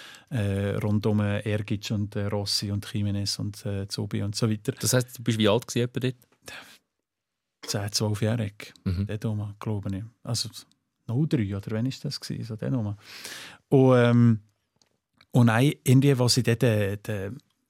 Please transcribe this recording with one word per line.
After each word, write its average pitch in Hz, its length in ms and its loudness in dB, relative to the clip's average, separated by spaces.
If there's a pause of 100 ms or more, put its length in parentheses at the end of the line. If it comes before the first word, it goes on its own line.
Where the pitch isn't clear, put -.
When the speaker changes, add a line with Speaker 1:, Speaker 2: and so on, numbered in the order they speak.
(300)
Speaker 1:
äh, 101 520 -2
rund 104 240 0
um, 104 140 2
äh, 101 180 -2 (100)
Ergic 104 440 -4
und, 104 240 -4
äh, 101 100 -4
Rossi 101 460 -4
und 101 200 -4
Jimenez 101 460 -4
und, 104 260 -8
äh, 98 220 -6
Zubi 104 360 -6
und 104 120 -6
so 113 160 0
weiter. 107 220 -6
Speaker 2:
Das - 200 -2
heisst, 123 260 0
du 117 40 -14
bist 113 160 -2
wie 107 100 4
alt 110 200 2
gewesen 117 160 -2
etwa 120 160 -6
dort? 127 160 -2 (1500)
Speaker 1:
Zehn, 104 300 -6
zwölfjährig. 107 800 -2 (100)
Speaker 2:
Mhm. 92 220 0
Speaker 1:
Dort 104 180 -6
oben, 104 360 -4
glaube 101 360 -6
ich. 95 80 -8 (200)
Also, 117 240 -4 (580)
null 143 220 -2
drei, 101 280 -2
oder 98 140 -8
wann 110 160 -2
ist - 180 -8
das 143 160 -8
gewesen? - 220 -10
So 110 140 -10
dort 131 180 -4
oben. 104 220 -2 (720)
Und, 131 280 8
ähm, 120 440 6 (920)
und 120 160 6
dann 113 160 4
irgendwie, 135 500 4
als 123 220 2
sie 123 80 4
dort, 117 220 0
äh, 104 320 2
den 104 420 -8 (320)